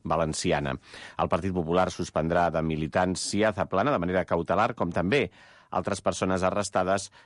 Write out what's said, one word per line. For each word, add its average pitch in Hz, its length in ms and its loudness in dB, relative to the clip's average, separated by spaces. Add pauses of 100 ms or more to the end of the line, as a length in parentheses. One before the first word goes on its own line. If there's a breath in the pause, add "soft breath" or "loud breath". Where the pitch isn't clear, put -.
Valenciana. 78 640 0 (480 loud breath)
El 82 120 2
Partit 92 240 0
Popular 90 360 2
suspendrà 85 600 0
de 80 120 0
militància 92 880 0
Zaplana 98 400 0
de 123 80 0
manera 90 280 0
cautelar, 92 440 0
com 85 240 -4
també 98 300 2 (500 loud breath)
altres 95 240 0
persones 95 480 0
arrestades 95 640 0 (140 loud breath)